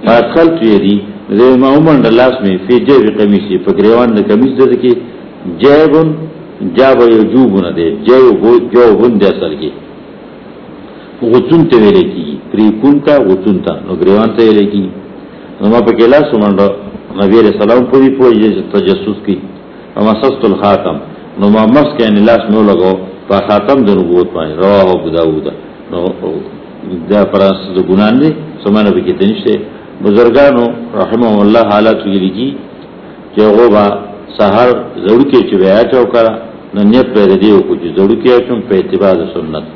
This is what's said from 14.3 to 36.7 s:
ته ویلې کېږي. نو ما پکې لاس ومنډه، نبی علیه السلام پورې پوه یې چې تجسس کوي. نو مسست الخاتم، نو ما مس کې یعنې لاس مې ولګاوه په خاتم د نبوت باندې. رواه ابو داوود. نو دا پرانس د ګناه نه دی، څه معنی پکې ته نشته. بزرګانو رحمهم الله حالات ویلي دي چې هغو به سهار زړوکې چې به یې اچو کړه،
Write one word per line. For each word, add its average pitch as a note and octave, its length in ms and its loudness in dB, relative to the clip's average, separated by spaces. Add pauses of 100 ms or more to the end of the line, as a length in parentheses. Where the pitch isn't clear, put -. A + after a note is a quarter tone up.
ته A#2 120 0
ویلې G#2 240 2
کېږي. G2 200 -4 (720)
نو G2+ 120 -4
ما A#2+ 140 4
پکې A2+ 260 2
لاس D3 200 2
ومنډه، G2+ 340 0 (540)
نبی G2+ 200 2
علیه G#2 140 2
السلام A2 260 2 (100)
پورې C3+ 260 4
پوه B2+ 140 4
یې G#2+ 240 2
چې F#2+ 60 -6 (120)
تجسس G2 520 -2
کوي. F#2+ 120 -4 (580)
نو G#2 40 -8 (100)
مسست C3 400 -2
الخاتم، F#2 480 -2 (420)
نو G2 60 -2 (100)
ما A2 80 2 (120)
مس D3 200 2
کې A#2 120 -4
یعنې G#2 220 2
لاس A#2 200 2
مې G#2+ 80 0
ولګاوه F#2 400 2 (320)
په G2+ 60 0 (120)
خاتم G#2 300 0 (100)
د - 20 2 (100)
نبوت F2 360 0
باندې. D#2+ 260 -6
رواه G2 340 2
ابو D#2+ 140 -6
داوود. D#2 380 -2 (440)
نو F2+ 60 -8 (1120)
دا G#2 100 2 (120)
پرانس F#2+ 260 0 (160)
د F#2 40 0 (100)
ګناه G#2 220 2
نه B2+ 100 2
دی، D#3 100 0 (300)
څه G#2 120 -6
معنی G#2 240 2
پکې - 220 -4
ته G2 120 0
نشته. G#2+ 280 -4 (440)
بزرګانو A#2+ 640 2 (360)
رحمهم A2 440 0
الله A2 260 4
حالات G#2+ 340 2
ویلي F#2+ 320 -2
دي B2 100 -6 (880)
چې G2+ 140 -2
هغو A2 260 4
به G#2 100 2 (540)
سهار A2 320 2 (360)
زړوکې B2+ 340 2 (100)
چې G2+ 100 -2
به F#2 100 2
یې G2 120 2
اچو A#2+ 220 2 (100)
کړه، A2+ 180 2 (420)